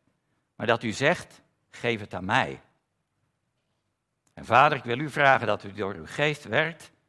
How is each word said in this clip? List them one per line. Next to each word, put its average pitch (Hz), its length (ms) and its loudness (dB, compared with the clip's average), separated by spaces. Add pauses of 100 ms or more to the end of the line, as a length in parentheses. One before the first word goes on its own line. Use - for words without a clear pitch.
(540)
Maar 107 120 -6
dat 117 160 4
u 113 100 -2
zegt, - 500 -2 (280)
geef 117 300 -4
het 101 140 -14
aan 92 100 -8
mij. 95 360 0 (1700)
En 78 100 -16
Vader, 135 340 6
ik 117 60 -12
wil 120 140 -4
u 147 120 -6
vragen 131 360 4
dat 104 180 -2
u 101 80 -14
door 98 220 -6
uw 80 120 -14
geest 147 380 -4
werkt 156 480 -4 (160)